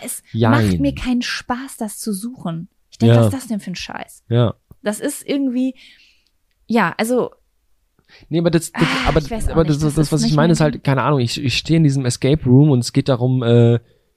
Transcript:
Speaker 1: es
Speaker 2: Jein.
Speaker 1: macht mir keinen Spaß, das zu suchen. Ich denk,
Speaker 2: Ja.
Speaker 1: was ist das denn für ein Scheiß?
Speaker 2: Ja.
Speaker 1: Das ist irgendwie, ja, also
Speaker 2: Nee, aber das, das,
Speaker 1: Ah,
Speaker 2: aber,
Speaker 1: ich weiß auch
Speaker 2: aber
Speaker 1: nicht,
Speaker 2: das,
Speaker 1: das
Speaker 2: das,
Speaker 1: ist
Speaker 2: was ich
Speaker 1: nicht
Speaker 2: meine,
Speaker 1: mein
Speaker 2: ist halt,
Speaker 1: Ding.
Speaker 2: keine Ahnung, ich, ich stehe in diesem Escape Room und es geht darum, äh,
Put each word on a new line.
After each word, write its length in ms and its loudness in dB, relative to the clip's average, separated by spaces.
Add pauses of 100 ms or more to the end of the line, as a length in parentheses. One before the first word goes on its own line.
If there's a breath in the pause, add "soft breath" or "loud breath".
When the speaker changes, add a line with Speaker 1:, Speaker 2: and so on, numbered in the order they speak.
Speaker 1:
es 180 -12 (100)
Speaker 2:
Jein. 200 2
Speaker 1:
macht 260 2
mir 160 -2
keinen 280 -2
Spaß, 560 -10
das 200 -10
zu 140 -8
suchen. 560 -10 (240)
Ich 60 -20
denk, 140 4
Speaker 2:
Ja. 60 6
Speaker 1:
was 80 4
ist 80 0
das 140 -10
denn 100 -6
für 140 -10
ein 40 -10
Scheiß? 520 -16
Speaker 2:
Ja. 260 0 (280)
Speaker 1:
Das 180 -6
ist 260 -8
irgendwie, 480 -4 (920 soft breath)
ja, 280 -2
also 340 -2 (1000 soft breath)
Speaker 2:
Nee, 100 -2
aber 140 0
das, 180 -2
das, 140 -2
Speaker 1:
Ah, 240 -2
Speaker 2:
aber, 120 2
Speaker 1:
ich 80 -8
weiß 200 -4
auch 40 -4
Speaker 2:
aber 120 2
Speaker 1:
nicht, 100 -2
Speaker 2:
das, 60 -4
Speaker 1:
das 160 0
Speaker 2:
das, 100 2
Speaker 1:
ist 60 -4
Speaker 2:
was 80 0
ich 80 0
Speaker 1:
nicht 80 2
Speaker 2:
meine, 120 4
Speaker 1:
mein 40 4
Speaker 2:
ist 80 2
halt, 140 2
Speaker 1:
Ding. 100 -12
Speaker 2:
keine 180 0
Ahnung, 160 2
ich, 240 -2
ich 160 -2
stehe 200 0
in 40 4
diesem 240 2
Escape 380 0
Room 260 6
und 80 4
es 140 -4
geht 160 0
darum, 340 0
äh, 380 4 (360)